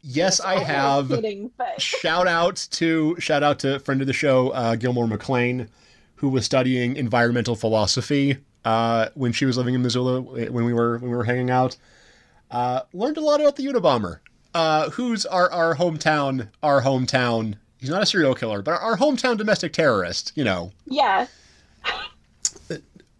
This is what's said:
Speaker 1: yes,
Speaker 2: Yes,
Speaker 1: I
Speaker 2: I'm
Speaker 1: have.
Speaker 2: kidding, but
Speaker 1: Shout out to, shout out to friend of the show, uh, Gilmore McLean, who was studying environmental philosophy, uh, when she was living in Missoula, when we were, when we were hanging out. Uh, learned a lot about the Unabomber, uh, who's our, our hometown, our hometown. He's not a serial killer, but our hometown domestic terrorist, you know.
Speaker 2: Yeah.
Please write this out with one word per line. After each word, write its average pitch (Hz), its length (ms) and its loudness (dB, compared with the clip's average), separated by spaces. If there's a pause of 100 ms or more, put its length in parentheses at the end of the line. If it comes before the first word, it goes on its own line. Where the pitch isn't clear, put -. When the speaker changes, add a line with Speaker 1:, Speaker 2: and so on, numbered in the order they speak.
Speaker 1:
yes, 156 380 0
Speaker 2:
Yes, - 20 -
Speaker 1:
I 190 140 -2
Speaker 2:
I'm 190 100 2
Speaker 1:
have. 139 440 0
Speaker 2:
kidding, 214 480 -4
but 233 240 -6
Speaker 1:
Shout 180 460 0
out 175 280 2 (160)
to, 160 480 0
shout 147 240 0
out 147 160 2
to 135 200 -2
friend 135 220 -2
of 135 60 -2
the 131 60 0
show, 131 360 4
uh, 117 260 0
Gilmore 120 320 0
McLean, 123 640 -2 (460)
who 139 140 -2
was 131 160 0
studying 127 500 0
environmental 120 600 0
philosophy, 131 840 0 (280)
uh, 113 500 2
when 127 180 -2
she - 120 0
was 127 120 0
living 127 160 0
in 127 80 0
Missoula, 127 400 0
when 123 440 -4
we 120 80 0
were, 117 260 0
when 123 120 -8
we 120 60 -2
were 120 80 -2
hanging 123 240 0
out. 127 260 2 (760)
Uh, 123 300 -2 (120)
learned 262 240 -4
a 311 40 -6
lot 294 200 2
about 285 160 2
the 269 80 -4
Unabomber, 139 540 2 (340)
uh, 156 380 2
who's 233 340 -2
our, 180 260 2
our 165 240 2
hometown, 147 760 0 (140)
our 143 180 4
hometown. 120 720 0 (240)
He's 131 100 -8
not 185 140 0
a - 20 2
serial 147 300 2
killer, 107 260 -4
but 160 200 -2
our 220 160 -2
hometown 254 400 0
domestic 208 360 -2
terrorist, 104 640 0
you 151 80 -2
know. 92 280 -2 (140)
Speaker 2:
Yeah. 240 420 0 (1900)